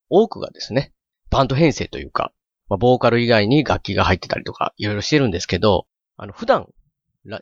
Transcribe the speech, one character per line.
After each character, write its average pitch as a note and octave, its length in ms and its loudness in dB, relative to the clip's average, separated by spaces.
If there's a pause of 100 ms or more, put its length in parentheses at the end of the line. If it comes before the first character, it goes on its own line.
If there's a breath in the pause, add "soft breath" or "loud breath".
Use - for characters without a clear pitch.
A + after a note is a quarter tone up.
多 G3+ 180 4
く - 120 -12
が - 120 -10
で - 100 -20
す - 120 -10
ね、 C3+ 200 -2 (380)
バ C3+ 120 2
ン B2 40 0
ド C3 80 -4
編 D3+ 180 4
成 - 140 -6
と - 100 -12
い C3+ 80 -10
う C3 60 -18
か、 - 200 -4 (380)
ま G2+ 60 0
あ、 - 20 -4
ボ B2 180 4
ー - 20 2
カ B2 120 2
ル A#2 120 2
以 A#2+ 60 0
外 G#2+ 200 4
に C#3+ 160 4
楽 - 200 -2
器 G2+ 120 -8
が F#2+ 80 0
入 F2+ 140 2
っ - 20 -16
て - 80 -14
た - 100 -4
り - 60 -10
と - 100 -12
か、 - 240 -6
い - 80 -8
ろ G#2 80 -4
い - 20 -4
ろ G2+ 60 -6
し - 80 -8
て D#3 80 2
る C3+ 100 2
ん G2 40 0
で - 80 -4
す - 60 -8
け F#2 140 -2
ど、 G2+ 280 2 (300)
あ - 80 -14
の、 G2 80 -14
普 - 120 -12
段、 E3+ 220 0 (580)
ラ-、 G#2 160 -12